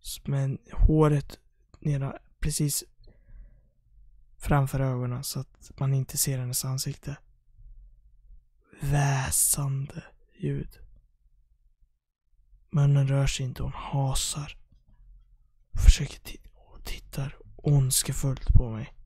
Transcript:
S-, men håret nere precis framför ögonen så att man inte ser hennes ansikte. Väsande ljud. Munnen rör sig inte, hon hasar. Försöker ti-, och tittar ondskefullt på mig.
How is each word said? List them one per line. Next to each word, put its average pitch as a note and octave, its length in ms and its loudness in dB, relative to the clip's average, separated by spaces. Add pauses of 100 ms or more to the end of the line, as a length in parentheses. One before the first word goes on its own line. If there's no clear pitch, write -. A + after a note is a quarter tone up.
S-, - 260 -14
men C#3 320 -2 (140)
håret D3+ 640 4 (420)
nere C#3 420 -4 (160)
precis D3 460 -2 (1500)
framför C#3 440 0
ögonen B2 440 -4
så - 160 -8
att - 380 -18
man C3+ 160 0
inte C3+ 240 -4
ser C3+ 200 -2
hennes B2+ 260 -6
ansikte. C3+ 520 -8 (1600)
Väsande C#3 1200 -2 (340)
ljud. C#3 400 -6 (1900)
Munnen C#3+ 380 4
rör C#3 180 2
sig C3+ 200 -2
inte, - 160 -8
hon C3 100 -6
hasar. - 840 -4 (1300)
Försöker - 340 8
ti-, - 360 -18
och - 300 -20
tittar - 520 -8 (200)
ondskefullt C3+ 1000 0
på B2 160 8
mig. A2 240 -8 (120)